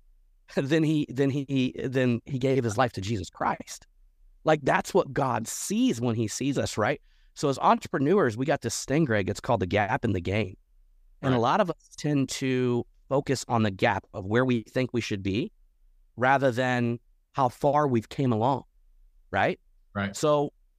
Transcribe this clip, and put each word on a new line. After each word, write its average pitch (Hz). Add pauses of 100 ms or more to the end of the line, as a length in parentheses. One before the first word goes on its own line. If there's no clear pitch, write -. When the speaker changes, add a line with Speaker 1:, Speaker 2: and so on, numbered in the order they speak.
(220)
Speaker 1:
<laughs> -
than 160
he, 151
than 139
he, 135 (100)
than 127
he 135
gave 131
his 110
life 127
to -
Jesus 95
Christ. - (580)
Like, 156
that's 156
what 156
God 120
sees 214
when 120
he 110
sees 135
us, 107
right? 117 (340)
So 151
as 131
entrepreneurs, 160
we 131
got 147
this -
thing, 156
Greg, 107
it's 101
called 113
the 95
gap 107
and 107
the 92
gain. 95 (680)
And 135
a 127
Speaker 2:
Right. 117
Speaker 1:
lot 151
of 185
us -
tend 143
to 127 (240)
focus 135
on 120
the 107
gap 98
of 95
where 117
we 123
think 127
we 120
should 101
be 101 (640)
rather 131
than 120 (320)
how 131
far 147
we've 120
came 131
along, 117 (680)
right? 107 (360)
Speaker 2:
Right. 101
Speaker 1:
So 147 (260)